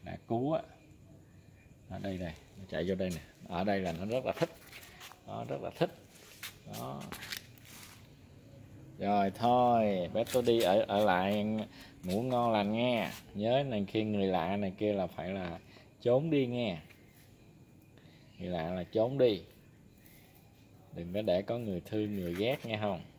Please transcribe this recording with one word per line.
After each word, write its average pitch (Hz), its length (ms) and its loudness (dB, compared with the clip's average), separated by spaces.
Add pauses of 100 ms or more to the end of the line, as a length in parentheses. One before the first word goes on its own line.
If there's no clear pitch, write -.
đã - 140 -10 (100)
cứu 127 260 0
á. - 80 -2 (1300)
Ở 92 100 -8
đây 95 180 -4
này, 85 160 -6 (240)
nó 98 120 -14
chạy 80 180 -2
vô 95 80 0
đây 92 200 -2
nè. 78 60 -10 (260)
Ở 87 160 -2
đây 101 160 2
là 92 120 -2
nó 85 140 -6
rất 123 200 -2
là 101 140 -2
thích. 170 100 0 (760)
Nó 113 180 -8
rất 135 160 -6
là - 160 -8
thích. - 140 0 (880)
Đó. 135 220 -8 (2000)
Rồi 98 320 2
thôi, 113 840 4
bé 110 100 0 (100)
tôi 127 100 4
đi 117 180 6
ở, 98 260 6
ở 101 180 4
lại 101 400 4 (580)
ngủ 92 180 0
ngon 120 300 2
lành 104 220 2
nghe. 117 360 2 (240)
Nhớ 117 340 2
này 104 200 -2
kia, 110 160 0
người 104 240 2
lạ 92 300 2
này 98 200 -2
kia 107 160 2
là 92 140 0
phải 85 220 -8
là 92 300 -6 (420)
trốn 131 280 4
đi 139 180 4
nghe. 120 300 -2 (1600)
Người 90 100 -8
lạ 85 220 -4
là 92 120 -4
trốn 113 340 0
đi. 110 260 4 (1500)
Đừng 87 180 -8
có 101 80 0
để 95 200 4
có 117 160 -4
người 104 280 -4
thương, 107 300 -2
người 87 200 -2
ghét 117 300 0
nghe 113 160 -2
không? 98 200 -2 (180)